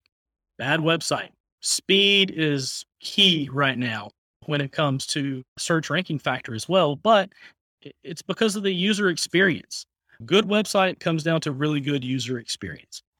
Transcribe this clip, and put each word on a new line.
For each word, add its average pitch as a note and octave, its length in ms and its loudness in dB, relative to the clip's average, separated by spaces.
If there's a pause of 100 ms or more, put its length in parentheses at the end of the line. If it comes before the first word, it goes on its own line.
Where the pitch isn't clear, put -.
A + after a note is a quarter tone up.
(580)
bad C#3+ 220 0
website. D#3 500 -2 (300)
Speed G3 760 2
is C#3+ 500 -2 (160)
key E3+ 500 2
right C3 280 0
now A2 320 -4 (360)
when D3 140 0
it C#3 120 -6
comes C#3 340 -2
to C#3 360 -4 (140)
search D#3+ 320 -2
ranking D#3+ 300 -4
factor B2+ 360 -4
as A2 140 -8
well, E3 280 4
but G3+ 340 4 (540)
i-, C#3+ 80 -18 (100)
it's - 180 -12
because G3+ 360 0
of G#3+ 60 -4
the G3 100 0
user F#3+ 360 0
experience. E3+ 800 0 (400)
Good F#3+ 200 4
website G3 540 2
comes E3 220 0
down E3 200 2
to D3+ 100 -4
really D3 280 0
good C#3 240 -2
user B2+ 340 -2
experience. - 640 -12 (180)